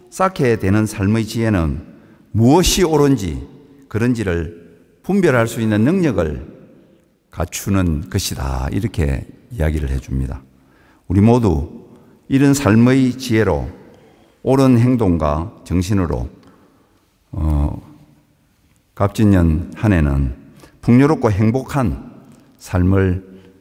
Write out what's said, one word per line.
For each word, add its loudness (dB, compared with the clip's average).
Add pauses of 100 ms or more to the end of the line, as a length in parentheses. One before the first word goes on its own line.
쌓게 -2
되는 0
삶의 -2
지혜는 -2 (480)
무엇이 2
옳은지 0 (420)
그른지를 -4 (380)
분별할 0
수 -8
있는 0
능력을 -2 (840)
갖추는 -4
것이다. -4
이렇게 -4 (240)
이야기를 -4
해줍니다. -6 (680)
우리 2
모두 2 (440)
이런 4
삶의 2
지혜로 0 (720)
옳은 4
행동과 0
정신으로, -2 (1040)
어, -2 (1120)
갑진년 2
한 0
해는 0 (440)
풍요롭고 4
행복한 -2 (460)
삶을 0 (180)